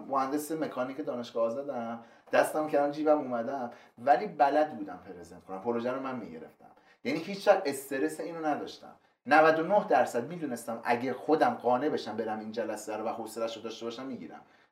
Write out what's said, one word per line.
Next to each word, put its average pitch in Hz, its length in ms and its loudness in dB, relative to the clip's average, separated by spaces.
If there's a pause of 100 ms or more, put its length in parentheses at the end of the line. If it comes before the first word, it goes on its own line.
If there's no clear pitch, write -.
مهندس 135 440 0
مکانیک 135 540 -4
دانشگاه 120 400 -2
آزادم، 120 540 -4 (320)
دستم 147 360 2
کردم 143 220 4
جیبم 151 280 4
اومدم.» 123 520 -4 (280)
ولی 139 280 4
بلد 147 500 4
بودم 95 300 -10
پرزنت 87 380 -16
کنم، 95 160 -10
پروژه 117 320 0
رو 135 80 -4
من 131 160 -6
می‌گرفتم، - 540 -14 (340)
یعنی 139 140 -2
هیچ 190 300 -2
وقت 185 180 6
استرس 139 540 -4
اینو 165 260 -6
نداشتم. - 460 -4 (340)
نود 156 320 8
و 160 40 0
نه 196 260 4
درصد - 400 2
می‌دونستم 123 560 -6
اگه 120 280 0
خودم 147 380 4
قانع 123 380 2
بشم 117 280 -2
برم 110 240 -4
این 107 120 -8
جلسه 107 440 -4
رو 107 80 -4
و 113 40 -2
حوصله‌اش 113 480 -4
رو 107 60 -12
داشته 113 220 -10
باشم 123 220 -8
می‌گیرم. 95 340 -12 (320)